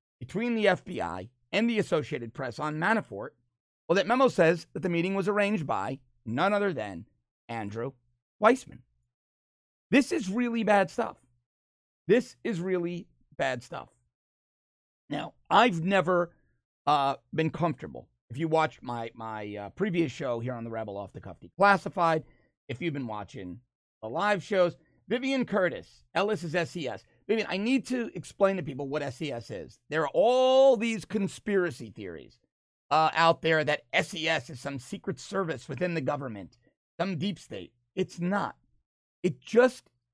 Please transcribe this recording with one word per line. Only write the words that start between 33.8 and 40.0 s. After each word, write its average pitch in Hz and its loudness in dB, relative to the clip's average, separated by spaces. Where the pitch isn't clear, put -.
S 165 0
E 160 -4
S 156 -2
is 120 -14
some 139 -8
secret - -8
service 170 -6
within 170 -4
the 165 -2
government, 127 -6
some 185 -2
deep 190 -4
state. - -14
It's 185 -4
not. 180 -2
It 147 0
just - 2